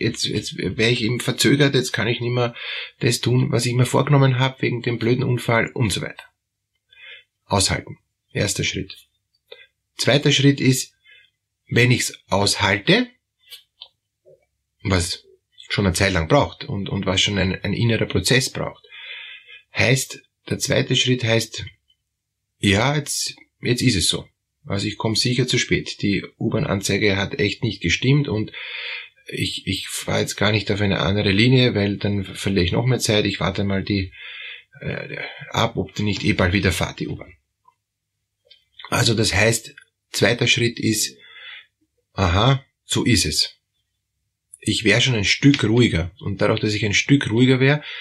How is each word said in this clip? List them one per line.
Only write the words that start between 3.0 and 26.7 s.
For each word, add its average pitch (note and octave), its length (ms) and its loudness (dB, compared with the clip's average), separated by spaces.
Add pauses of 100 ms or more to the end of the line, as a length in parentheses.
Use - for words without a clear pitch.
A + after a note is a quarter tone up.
tun, B2+ 280 2
was A#2 160 0
ich A#2+ 60 -2
mir A#2+ 140 2
vorgenommen C3+ 540 4
hab C3 220 -2
wegen A#2+ 200 -2
dem A#2 180 -4
blöden A#2+ 240 0
Unfall A#2 440 0
und A2 260 -2
so - 80 -4
weiter. - 240 -12 (1200)
Aushalten. - 520 -2 (360)
Erster G2+ 320 -2
Schritt. - 320 -8 (960)
Zweiter C#3+ 380 2
Schritt C#3 260 4
ist, - 340 2 (760)
wenn A#2+ 220 4
ich's - 360 -2
aushalte, G#2 800 2 (1800)
was F2+ 400 0 (460)
schon G#2 160 0
eine F2+ 100 2
Zeit G2 160 2
lang E2+ 160 0
braucht C3 380 2
und, G2 240 -8
und F#2+ 160 -4
was F#2+ 160 0
schon G#2 160 0
ein, F#2 260 0
ein G2+ 80 -2
innerer A2 340 0
Prozess A#2+ 440 0
braucht, - 340 -10 (880)
heißt, A#2+ 480 0 (280)
der G2 100 -2
zweite B2+ 380 0
Schritt B2+ 260 0
heißt, A2+ 400 0 (920)
ja, A2 400 2
jetzt, - 400 -6 (240)
jetzt A#2+ 200 -2
ist A#2 140 2
es E2+ 140 0
so. - 180 -4 (380)
Also G2+ 200 -4
ich G#2 120 -6
komme A2 180 -2
sicher B2 320 0
zu B2+ 100 0
spät. - 460 -2
Die G2+ 200 0 (140)
U-Bahn-Anzeige G2+ 800 0